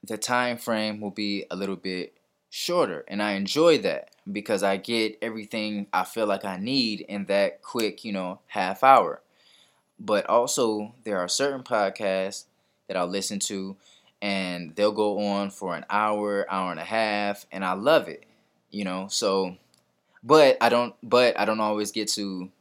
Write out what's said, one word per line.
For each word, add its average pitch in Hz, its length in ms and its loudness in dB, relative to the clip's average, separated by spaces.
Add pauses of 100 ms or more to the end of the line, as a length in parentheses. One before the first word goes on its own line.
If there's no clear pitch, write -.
the 107 140 -8
time 123 380 0
frame 107 440 -2
will 101 100 -6
be 101 400 -4
a 90 60 -8
little 95 200 -4
bit 90 360 -8 (380)
shorter, 135 580 -2
and 104 140 -4
I 104 100 0
enjoy 139 460 4
that 92 320 -4 (200)
because 101 320 -2
I 98 140 2
get 110 460 -2
everything 107 720 -6
I - 120 0
feel 110 220 -2
like 98 180 0
I 92 140 -6
need 113 440 -2
in 98 240 -8
that 98 360 2
quick, - 420 -4
you 110 80 -8
know, 95 360 -6
half 95 340 -2
hour. 123 380 6 (800)
But 104 260 0
also, 110 680 0 (100)
there 104 140 -2
are 90 100 -2
certain 135 340 -2
podcasts 98 840 -2 (420)
that 92 80 -4
I'll 90 100 0
listen 98 320 -4
to, 98 380 -6 (440)
and 90 540 -6
they'll 104 160 2
go 104 340 0
on 101 260 -2
for 90 260 -8
an - 120 -12
hour, 104 600 0
hour 92 220 -2
and 80 80 -8
a 85 40 -8
half, 104 680 -2
and 95 120 -6
I 92 100 0
love 113 340 4
it, - 160 -14 (480)
you 104 100 -6
know. 95 260 -4
So, 95 480 0 (680)
but 135 360 8
I 117 80 6
don't, 120 320 2
but 120 380 4
I 101 60 2
don't 110 160 0
always 104 320 0
get 104 220 -4
to 95 360 -6 (100)